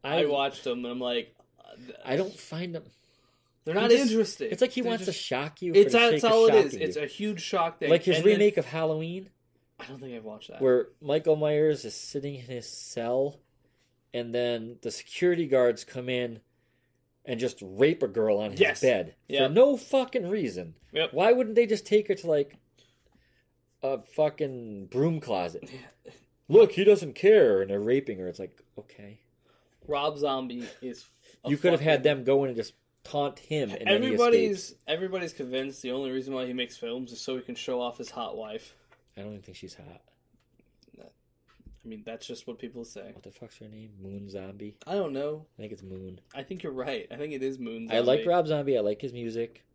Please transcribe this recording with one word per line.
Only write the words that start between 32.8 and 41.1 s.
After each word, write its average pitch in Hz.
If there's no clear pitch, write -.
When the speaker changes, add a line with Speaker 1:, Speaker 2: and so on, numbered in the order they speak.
Speaker 1:
taunt 143
him, 143
and -
then 202
he -
Speaker 2:
Everybody's, 226
Speaker 1:
escapes. -
Speaker 2:
everybody's 175
convinced 135
the 123
only 135
reason 131
why 127
he 123
makes 123
films 120
is 117
so 131
he 127
can 123
show 123
off 120
his 117
hot 117
wife. 107
Speaker 1:
I 98
don't 104
even 101
think 92
she's -
hot. 85
Speaker 2:
I -